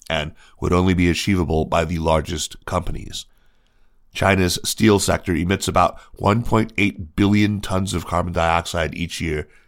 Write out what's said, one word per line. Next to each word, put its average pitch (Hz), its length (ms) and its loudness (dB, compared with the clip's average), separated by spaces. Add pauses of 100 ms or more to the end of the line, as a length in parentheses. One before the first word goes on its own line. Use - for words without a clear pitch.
and 76 220 -2 (280)
would 85 140 0
only 90 220 4
be 87 120 4
achievable 80 580 0
by 82 200 0
the 82 140 -4
largest 80 640 -2
companies. - 640 -6 (840)
China's 95 520 2
steel 104 340 4
sector 90 380 -2
emits 87 320 -2
about 90 320 2 (140)
one 104 280 0
point 110 380 0
eight 98 360 -2
billion 104 460 2
tons 95 320 -4
of 85 140 -6
carbon 87 260 -2
dioxide 82 600 -2
each 82 260 -8
year, 76 260 -4 (200)